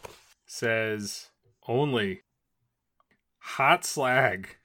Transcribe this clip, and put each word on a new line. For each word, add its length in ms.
says 800
only 540
hot 460
slag. 800